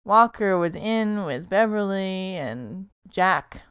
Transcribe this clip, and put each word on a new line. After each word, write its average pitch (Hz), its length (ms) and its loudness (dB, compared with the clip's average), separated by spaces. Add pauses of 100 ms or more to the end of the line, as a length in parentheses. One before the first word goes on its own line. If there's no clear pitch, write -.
Walker 208 500 4
was 170 180 0
in 214 520 -2
with 147 240 -6
Beverly 190 880 0
and 139 500 -8 (240)
Jack 180 500 0 (100)